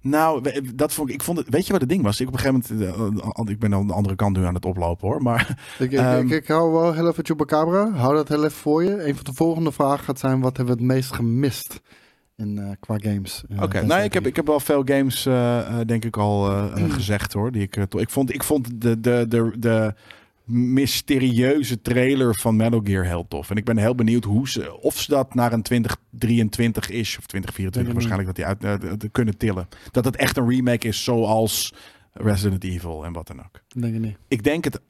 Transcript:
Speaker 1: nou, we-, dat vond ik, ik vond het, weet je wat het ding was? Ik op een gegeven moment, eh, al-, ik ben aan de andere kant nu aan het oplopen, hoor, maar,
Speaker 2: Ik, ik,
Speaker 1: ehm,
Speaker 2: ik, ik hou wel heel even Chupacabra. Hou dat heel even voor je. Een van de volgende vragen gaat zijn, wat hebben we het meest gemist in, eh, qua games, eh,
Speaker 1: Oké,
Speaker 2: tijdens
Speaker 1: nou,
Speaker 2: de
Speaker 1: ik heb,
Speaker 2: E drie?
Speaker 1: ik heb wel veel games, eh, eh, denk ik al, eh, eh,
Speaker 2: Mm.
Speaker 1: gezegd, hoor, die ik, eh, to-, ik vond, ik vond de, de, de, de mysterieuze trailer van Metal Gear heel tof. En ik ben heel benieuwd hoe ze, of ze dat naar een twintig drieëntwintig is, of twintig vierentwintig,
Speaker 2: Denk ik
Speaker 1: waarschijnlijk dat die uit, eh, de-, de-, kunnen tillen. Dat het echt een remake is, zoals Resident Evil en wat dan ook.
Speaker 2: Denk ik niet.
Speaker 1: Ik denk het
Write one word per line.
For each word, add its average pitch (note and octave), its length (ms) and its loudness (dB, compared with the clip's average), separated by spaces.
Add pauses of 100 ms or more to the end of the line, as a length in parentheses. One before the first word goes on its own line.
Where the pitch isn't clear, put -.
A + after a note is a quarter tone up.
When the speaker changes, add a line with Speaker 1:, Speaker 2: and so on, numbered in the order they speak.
Speaker 1:
nou, D3+ 420 2
we-, C3+ 320 -4
dat D3 180 0
vond D3 160 -4
ik, A#2 60 -6
ik - 80 -8
vond E3+ 160 -2
het, - 100 -6
weet - 180 0
je - 60 -2
wat F#3+ 80 2
het B2+ 100 0
ding F3+ 120 2
was? G#2 180 0
Ik B2+ 80 -2
op B2+ 40 -8
een C3 80 -2
gegeven C3 360 0 (200)
moment, G#2+ 260 -2
eh, G#2 80 -4
al-, A2+ 200 -4
ik G#2+ 80 -4
ben G#2+ 160 2
aan G2 120 2
de G2 60 -2
andere G2 240 0
kant G2+ 200 2
nu F#2 80 2
aan F2 100 2
het F2 100 -4
oplopen, F2+ 440 -2
hoor, C#3+ 140 0
maar, A#2+ 360 0 (200)
Speaker 2:
Ik, C3 140 -2
ik, C3+ 60 2
Speaker 1:
ehm, B2+ 280 4
Speaker 2:
ik, B2+ 40 2
ik D#3 180 0
hou D#3+ 240 4
wel E3 200 4
heel E3 160 2
even E3 160 -2
Chupacabra. D#3+ 680 2
Hou C3+ 240 2
dat D3+ 140 2
heel D3+ 160 2
even D#3 140 2
voor D#3 260 2
je. F#3+ 220 -2
Een C#3 80 0
van C3 100 -12
de C3+ 100 -10
volgende E3 380 2
vragen C#3 320 0
gaat C3+ 140 -4
zijn, C3 220 2
wat C3 160 0
hebben B2 200 0
we A#2 60 -4
het B2+ 100 2
meest C3 200 0
gemist A#2+ 680 -2 (560)
in, G#2 220 -6
eh, G2+ 120 -8 (100)
qua G#2+ 180 -4
games, G2+ 500 -4
eh, G2+ 80 -6
Speaker 1:
Oké, F#2+ 120 0
Speaker 2:
tijdens G2 240 0
Speaker 1:
nou, F#3 80 2
Speaker 2:
de G#3 60 0
Speaker 1:
ik G3+ 60 -4
heb, - 20 -8
Speaker 2:
E - 40 2
drie? C3 120 0
Speaker 1:
ik - 60 -4
heb D#3 100 0
wel D3 140 2
veel C#3+ 240 2
games, C3+ 420 0
eh, A#2+ 540 2
eh, A2+ 60 -2
denk A2+ 180 0
ik A2+ 120 -4
al, G#2 340 2
eh, G2 140 0
eh, - 120 -4
Speaker 2:
Mm. D#3+ 140 2
Speaker 1:
gezegd, G#2 420 -2
hoor, G#2+ 200 -2
die G#2+ 100 0
ik, G2 140 -4
eh, G#2 60 0
to-, G2 160 -2
ik A2 120 -2
vond, C3+ 240 0
ik - 80 -6
vond A#2+ 380 -2
de, A#2 200 2
de, A#2+ 280 2
de, A2+ 300 2
de A2 360 2 (840)
mysterieuze C3 1040 2
trailer B2+ 520 2
van A2 220 2
Metal A2+ 280 4
Gear G2 200 2
heel F2 240 -2
tof. D2 220 -8
En G2 60 -2
ik G#2 80 -2
ben A#2 120 2
heel A2+ 180 2
benieuwd A#2 300 2
hoe G#2+ 240 2
ze, D#2+ 320 -8
of - 200 0
ze - 100 -4
dat C3+ 240 2
naar A#2+ 180 2
een A2+ 100 0
twintig A#2 340 0 (140)
drieëntwintig A#2 800 0
is, A2 280 -4
of - 80 -18
twintig - 280 -6
vierentwintig, A#2 400 -2
Speaker 2:
Denk A#2+ 100 0
ik A#2 60 0
Speaker 1:
waarschijnlijk G2 160 0
dat F#2 340 -4
die G2+ 100 -4
uit, G2+ 120 -2
eh, F2 80 -6
de-, F#2+ 60 -6
de-, G#2 120 -8
kunnen A2 280 0
tillen. F#2 320 -2 (220)
Dat B2 140 0
het B2 120 0
echt C3+ 200 0
een B2 140 2
remake B2 380 2
is, - 160 -4
zoals A2 720 0 (380)
Resident F#2+ 520 0
Evil E2+ 400 -6
en E2+ 80 -8
wat E2 140 -10
dan C#2 140 -16
ook. - 200 -20 (200)
Speaker 2:
Denk A#2 140 -2
ik A2+ 60 -4
niet. A2 160 -6 (120)
Speaker 1:
Ik A2+ 160 -2
denk D#3+ 200 0
het - 260 -6